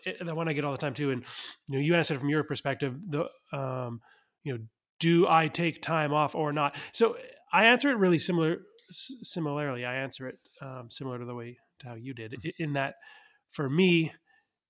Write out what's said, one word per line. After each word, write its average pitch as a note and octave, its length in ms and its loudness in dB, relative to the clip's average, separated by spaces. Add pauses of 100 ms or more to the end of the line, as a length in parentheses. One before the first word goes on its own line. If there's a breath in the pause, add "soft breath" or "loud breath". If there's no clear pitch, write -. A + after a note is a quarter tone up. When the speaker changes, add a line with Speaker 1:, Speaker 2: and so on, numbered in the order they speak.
Speaker 1:
eh, F#3 160 -6
the E3 140 -6
one E3 120 -2
I D#3 60 0
get C#3+ 100 0
all C#3+ 80 -2
the C3 60 -4
time C#3+ 160 -4
too, C#3+ 160 -2
and, A#2 160 -4 (420 loud breath)
you C3+ 120 -2
know, C#3+ 40 0
you E3 120 4
answered D#3+ 240 2
from C#3+ 100 -2
your D3 140 2
perspective, C3+ 520 -4 (120)
the, D3 180 -2 (260)
um, B2+ 500 -6 (420 soft breath)
you C#3+ 100 -6
know, A#2 60 -6 (400)
do E3+ 280 6
I D#3+ 200 6
take E3 340 -2
time D3+ 320 0
off D3+ 220 2
or D3+ 160 -2
not? C#3+ 260 0 (140 loud breath)
So - 260 2 (360)
I F#3+ 120 6
answer B3 240 6
it B3 80 2
really F3+ 200 6
similar, E3+ 400 2 (320)
s-, - 240 -6 (100)
similarly. C#3+ 640 -4
I B2 100 -4
answer C3+ 320 -6
it, - 100 -12 (240)
um, C3 300 -12
similar B2+ 260 -6
to A#2+ 80 -8
the B2 80 -8
way, A#2+ 240 -10 (220)
to C3 80 -16
how A#2+ 80 -12
you B2 180 -10
did, A2+ 200 -10
Speaker 2:
Mm-hmm. A#2 140 -10
Speaker 1:
i-, E3+ 60 -6 (100)
in D3 100 -4
that C#3 220 -2 (540 loud breath)
for C#3+ 180 -4
me, E3 440 6 (580 soft breath)